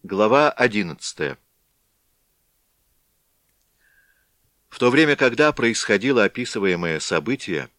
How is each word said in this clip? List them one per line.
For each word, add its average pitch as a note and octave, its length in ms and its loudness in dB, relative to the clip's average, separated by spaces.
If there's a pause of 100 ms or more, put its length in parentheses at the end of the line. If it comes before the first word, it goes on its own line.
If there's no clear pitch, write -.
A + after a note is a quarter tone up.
Глава G#2+ 460 2
одиннадцатая. F#2+ 880 -4 (3250)
В - 120 -18
то B2 100 4
время, D3 240 4
когда C#3 380 2
происходило A#2 720 0
описываемое F#2 760 -2
событие, D#2+ 800 -6